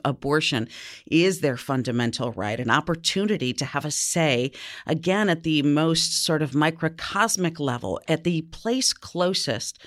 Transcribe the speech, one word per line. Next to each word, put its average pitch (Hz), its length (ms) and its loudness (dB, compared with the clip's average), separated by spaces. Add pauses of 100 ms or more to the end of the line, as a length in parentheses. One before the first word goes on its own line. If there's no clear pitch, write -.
abortion 139 640 0 (360)
is 170 360 4
their 135 160 2
fundamental 120 720 0
right, 107 300 -4
an 117 80 -2
opportunity 165 800 0
to 135 140 -4
have 139 180 -4
a 151 80 -4
say, 139 600 2 (340)
again, 185 420 2
at 165 160 0
the 151 200 2
most 156 600 2
sort 156 180 2
of 131 140 -2
microcosmic 165 1040 0
level, 120 480 -2
at 160 160 0
the 175 140 0 (140)
place 254 420 -2
closest - 920 -4